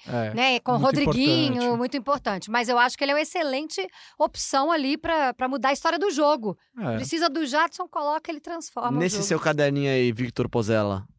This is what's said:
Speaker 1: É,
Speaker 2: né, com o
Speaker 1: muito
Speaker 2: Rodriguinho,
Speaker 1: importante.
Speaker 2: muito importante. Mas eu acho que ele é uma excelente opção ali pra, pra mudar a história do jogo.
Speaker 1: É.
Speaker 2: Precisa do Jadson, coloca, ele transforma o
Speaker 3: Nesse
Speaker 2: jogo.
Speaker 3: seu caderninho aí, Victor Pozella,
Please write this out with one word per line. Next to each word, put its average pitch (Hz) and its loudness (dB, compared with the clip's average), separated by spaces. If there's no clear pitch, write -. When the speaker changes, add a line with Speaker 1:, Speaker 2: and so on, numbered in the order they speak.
Speaker 1:
É, 117 -2
Speaker 2:
né, 247 2
com 247 -2
o 240 2
Speaker 1:
muito - 2
Speaker 2:
Rodriguinho, 285 2
Speaker 1:
importante. 240 0
Speaker 2:
muito 254 -4
importante. 214 -4
Mas 233 0
eu 240 2
acho 247 2
que - -2
ele 277 0
é 285 2
uma 302 2
excelente 311 -4
opção 294 0
ali 294 0
pra, 311 0
pra 254 -4
mudar 262 0
a 285 2
história 330 0
do 403 2
jogo. 285 2
Speaker 1:
É. 135 -2
Speaker 2:
Precisa 311 -2
do 302 -2
Jadson, 320 0
coloca, 311 -4
ele 294 -8
transforma 311 -4
o - 0
Speaker 3:
Nesse 185 0
Speaker 2:
jogo. 175 -2
Speaker 3:
seu 160 2
caderninho 143 2
aí, 127 4
Victor 120 -4
Pozella, 104 0